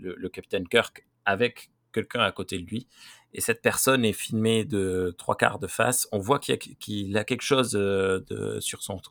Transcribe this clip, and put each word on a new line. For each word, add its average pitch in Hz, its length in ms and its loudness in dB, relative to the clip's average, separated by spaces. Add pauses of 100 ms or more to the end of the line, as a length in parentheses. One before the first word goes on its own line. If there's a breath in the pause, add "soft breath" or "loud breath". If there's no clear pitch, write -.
le, 90 160 -8
le 90 140 -8
capitaine 92 380 -6
Kirk - 380 2 (180)
avec 104 460 0 (240)
quelqu'un 117 280 -2
à 98 100 4
côté 95 260 -6
de 87 80 -8
lui. - 220 -8 (440 loud breath)
Et - 100 -8
cette - 200 0
personne 123 440 4
est 104 80 4
filmée 110 520 2
de 92 500 0
trois - 220 -2
quarts 113 220 2
de 98 80 -6
face. - 440 0
On 110 60 0
voit 113 220 2
qu'il - 140 0
y - 40 0
a, - 0 -
qu'il 101 580 -6
a 107 80 0
quelque 120 200 -4
chose, 127 320 2
euh, 95 520 2
de, 104 320 -4
sur - 220 -6
son 95 180 -8 (120)